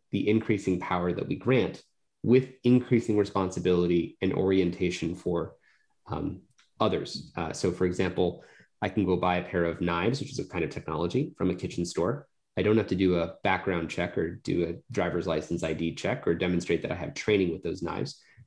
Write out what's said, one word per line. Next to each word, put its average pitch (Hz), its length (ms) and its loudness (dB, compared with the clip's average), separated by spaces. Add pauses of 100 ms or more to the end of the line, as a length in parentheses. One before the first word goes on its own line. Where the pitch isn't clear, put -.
(120)
the 95 160 -2
increasing 104 520 2
power 90 340 -2
that - 140 -6
we - 80 -4
grant 117 480 0 (400)
with 131 260 6 (140)
increasing 123 520 4
responsibility 90 1040 2
and 95 120 0
orientation 90 800 2
for, 87 400 -4 (540)
um, - 340 -6 (380)
others. 90 560 -2
Uh, 82 180 -4
so - 180 0
for 92 140 0
example, 90 580 0 (380)
I 101 80 0
can 101 160 0
go 90 100 2
buy 90 220 2
a 90 60 -2
pair 87 220 0
of 82 160 -2
knives, 87 380 0
which - 120 -10
is - 80 -10
a - 80 -6
kind 87 160 -4
of 76 80 -4
technology, 87 680 -4
from 98 120 0
a 87 60 0
kitchen 87 300 -6
store. 117 420 -2 (300)
I 95 60 0
don't 107 140 4
have 104 100 2
to 98 80 -2
do 90 240 4
a 82 240 -2
background 90 460 0
check - 280 -4
or 87 180 -2
do 87 280 -2
a 85 280 -8
driver's 87 360 -2
license 82 360 -2
I 80 100 -2
D 82 200 -2
check - 340 -2
or 87 60 4
demonstrate 87 480 0
that 85 100 -4
I 90 40 -4
have 80 180 -8
training 98 380 2
with 80 120 -6
those 87 200 -6
knives, 87 380 -6 (260)